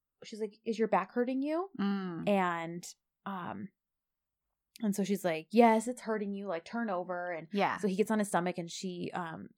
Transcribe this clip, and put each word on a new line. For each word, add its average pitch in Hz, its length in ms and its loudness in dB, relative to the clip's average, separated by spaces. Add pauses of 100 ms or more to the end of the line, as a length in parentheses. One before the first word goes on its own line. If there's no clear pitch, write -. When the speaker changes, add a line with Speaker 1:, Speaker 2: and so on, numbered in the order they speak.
(240)
Speaker 1:
she's 208 160 -10
like, 208 240 -6
"Is 220 140 -2
your 220 100 4
back 190 240 2
hurting 254 300 0
you?" 320 280 0 (100)
Speaker 2:
Mm. 190 480 0
Speaker 1:
And, 175 640 0 (320)
um, 185 420 -6 (1120)
and 208 120 2
so 202 100 0
she's 185 200 0
like, 160 280 0
"Yes, 220 340 8
it's 247 140 -6
hurting 214 340 -4
you. 196 140 -8
Like, 170 160 -4
turn 226 260 -4
over." 180 420 -4
And 160 200 -8
Speaker 2:
Yeah. 190 260 2
Speaker 1:
so 196 100 -2
he 190 80 0
gets 202 140 4
on 220 80 2
his 202 100 0
stomach 175 300 0
and 170 120 -6
she, 180 440 -6
um, 165 440 -8